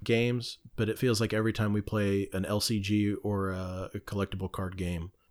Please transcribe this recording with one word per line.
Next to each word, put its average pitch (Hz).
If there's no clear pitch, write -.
games, 120
but 110
it 110
feels 120
like 107
every 110
time 107
we 104
play 98
an 95
L 101
C 110
G 104
or 98
a, 92
a 101
collectible 95
card 95
game, 87